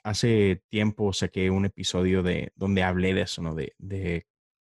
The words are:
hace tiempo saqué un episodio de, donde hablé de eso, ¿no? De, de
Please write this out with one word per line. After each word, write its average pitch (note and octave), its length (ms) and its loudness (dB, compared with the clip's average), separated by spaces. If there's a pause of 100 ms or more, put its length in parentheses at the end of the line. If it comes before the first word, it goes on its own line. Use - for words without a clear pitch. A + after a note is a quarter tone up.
hace G#2 640 2
tiempo G#2 440 0
saqué F#2 360 -2
un G2 160 2
episodio F#2 580 0
de, F2 320 -2
donde F#2+ 280 0
hablé F#2 320 2
de F#2 60 2
eso, F2 200 -6
¿no? D#2+ 140 -4
De, D#2 240 -6
de F#2+ 480 -6 (340)